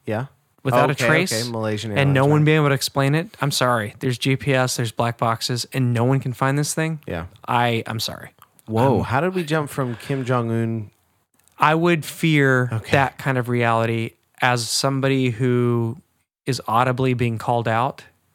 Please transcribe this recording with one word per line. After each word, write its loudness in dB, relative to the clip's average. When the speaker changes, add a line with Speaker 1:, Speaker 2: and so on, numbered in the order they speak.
Speaker 1:
Yeah. -4
Speaker 2:
Without 4
a 0
Speaker 1:
Okay, -2
Speaker 2:
trace. 2
Speaker 1:
okay, -4
Malaysian -4
Speaker 2:
And 4
no 4
Speaker 1:
Airlines, 4
Speaker 2:
one 4
Speaker 1:
right? 4
Speaker 2:
being 4
able 4
to 2
explain 0
it. -2
I'm 0
sorry. 0
There's -2
G 0
P -2
S, 0
there's -4
black -2
boxes, -2
and 0
no 2
one 2
can -6
find 0
this -2
thing. -4
Speaker 1:
Yeah. -6
Speaker 2:
I, 0
I'm -6
sorry. -10
Speaker 1:
Whoa, 2
Speaker 2:
Um, 0
Speaker 1:
how -2
did -2
we -4
jump -2
from -6
Kim -6
Jong-un? -2
Speaker 2:
I 6
would 2
fear 2
Speaker 1:
Okay. -4
Speaker 2:
that 2
kind -2
of -4
reality 0
as 2
somebody 0
who 0
is -4
audibly 2
being -2
called -2
out, -2